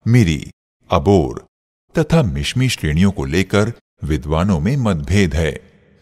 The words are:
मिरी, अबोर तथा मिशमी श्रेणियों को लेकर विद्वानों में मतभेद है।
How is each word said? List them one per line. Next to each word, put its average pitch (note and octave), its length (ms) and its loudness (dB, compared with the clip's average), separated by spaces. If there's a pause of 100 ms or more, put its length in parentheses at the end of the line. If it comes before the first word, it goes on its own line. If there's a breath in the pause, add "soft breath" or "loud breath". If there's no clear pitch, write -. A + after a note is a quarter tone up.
मिरी, A2 440 2 (400)
अबोर E2 560 2 (520)
तथा E3 240 2
मिशमी F#2 460 -2
श्रेणियों E2 420 0
को C#2+ 140 -6
लेकर F#2+ 480 -2 (320)
विद्वानों D#2 560 -2
में D3 160 -2
मतभेद F2+ 580 0
है। D#2 260 -2 (420 soft breath)